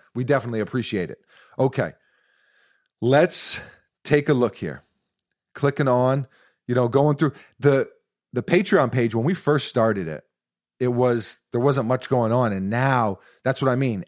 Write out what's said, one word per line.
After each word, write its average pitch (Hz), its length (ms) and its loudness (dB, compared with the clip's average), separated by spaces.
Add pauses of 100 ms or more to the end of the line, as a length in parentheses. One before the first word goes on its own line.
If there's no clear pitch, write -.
(140)
we 123 100 -4
definitely 120 360 -2
appreciate 101 500 -4
it. - 80 -16 (400)
Okay. 87 340 -2 (1080)
Let's 143 600 0 (440)
take 147 240 2
a 151 60 2
look 120 220 0
here. 78 280 -12 (720)
Clicking 143 340 -2
on, 127 380 2 (400)
you 123 80 -2
know, 123 140 2
going 143 280 2
through 147 160 0 (260)
the, 135 300 2 (440)
the 120 100 -4
Patreon 175 500 2
page. 117 220 0
When 113 100 0
we 180 100 0
first 147 340 0
started 107 400 0
it, 76 160 -10 (560)
it 123 80 0
was, 120 480 0 (160)
there 120 80 -2
wasn't 131 280 0
much 127 200 -2
going 117 240 2
on. 120 200 2
And 95 180 -4
now 120 480 0 (260)
that's 127 160 -2
what 135 100 0
I 123 60 0
mean. 120 320 -2